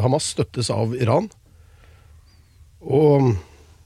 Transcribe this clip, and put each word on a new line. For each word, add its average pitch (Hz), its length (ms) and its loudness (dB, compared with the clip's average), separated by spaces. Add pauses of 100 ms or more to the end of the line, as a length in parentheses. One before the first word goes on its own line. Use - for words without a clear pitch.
Hamas 135 320 -2
støttes 123 380 -6
av 117 220 -4
Iran. 131 320 0 (1500)
Og 139 520 2 (520)